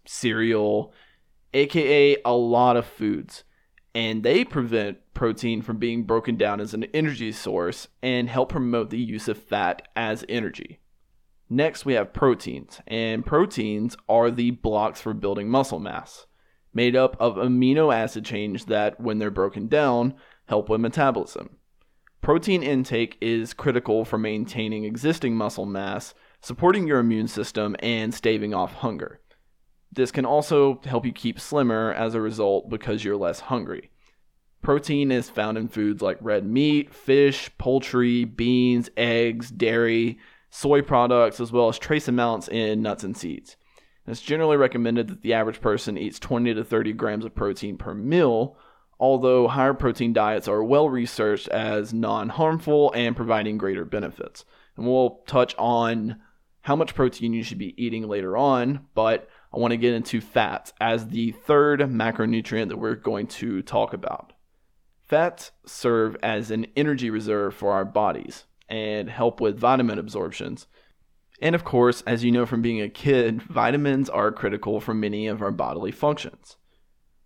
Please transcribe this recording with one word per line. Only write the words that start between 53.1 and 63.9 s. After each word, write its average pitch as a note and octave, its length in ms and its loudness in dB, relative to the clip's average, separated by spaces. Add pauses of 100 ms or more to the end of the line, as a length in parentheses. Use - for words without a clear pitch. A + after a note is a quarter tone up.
providing G#2+ 420 0
greater F#2+ 280 -4
benefits. - 600 -8 (320)
And A2+ 80 -8
we'll B2+ 420 2
touch B2 300 2
on A2+ 640 0 (420)
how C#3 140 0
much D#3+ 200 -2
protein A#2 380 0
you A2+ 100 -4
should A2+ 160 -10
be G2 240 -8
eating A2+ 240 -6
later G2 280 -4
on, C3+ 600 2
but A2 340 2 (240)
I - 60 -4
want A#2 120 2
to A#2 60 0
get A#2+ 160 4
into A2+ 280 -2
fats - 600 -2
as A2+ 260 0
the A2+ 240 -2
third D3 500 4
macronutrient A2+ 880 0
that - 100 -8
we're A2+ 160 -2
going A2 320 -4
to A2 340 -6
talk - 320 -2